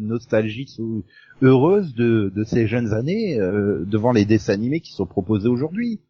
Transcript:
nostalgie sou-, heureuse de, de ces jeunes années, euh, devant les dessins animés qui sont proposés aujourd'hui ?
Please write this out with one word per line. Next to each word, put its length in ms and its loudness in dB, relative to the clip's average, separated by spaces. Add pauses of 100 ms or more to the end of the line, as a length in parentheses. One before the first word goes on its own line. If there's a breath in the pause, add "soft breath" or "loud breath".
nostalgie 640 -2
sou-, 340 -8 (400 soft breath)
heureuse 520 4
de, 400 2
de 100 -2
ces 240 0
jeunes 240 -2
années, 480 -2
euh, 440 0
devant 280 0
les 120 4
dessins 280 2
animés 280 -2
qui 120 -20
sont 140 -4
proposés 420 -2
aujourd'hui ? 600 -4